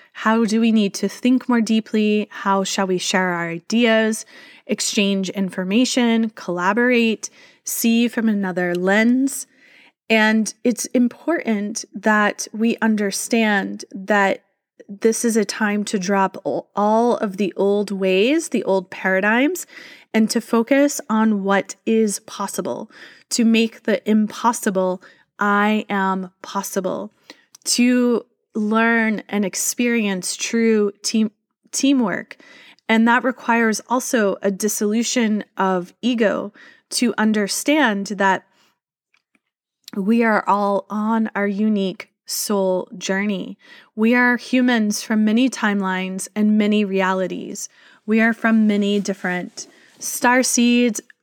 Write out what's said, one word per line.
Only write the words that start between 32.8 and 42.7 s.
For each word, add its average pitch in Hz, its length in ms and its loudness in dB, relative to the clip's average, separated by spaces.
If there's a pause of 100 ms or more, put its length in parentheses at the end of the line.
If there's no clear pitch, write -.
And 226 200 4
that 240 160 4
requires 233 640 0
also 226 560 0
a 202 80 0
dissolution 214 920 -2 (140)
of 185 340 -2 (120)
ego 220 500 0 (380)
to - 260 0
understand 214 880 0
that 190 380 0 (1500)
we 220 280 2
are 214 240 0
all 202 440 0
on 214 420 -2
our 202 140 -2
unique 202 640 -2 (160)
soul 190 680 -2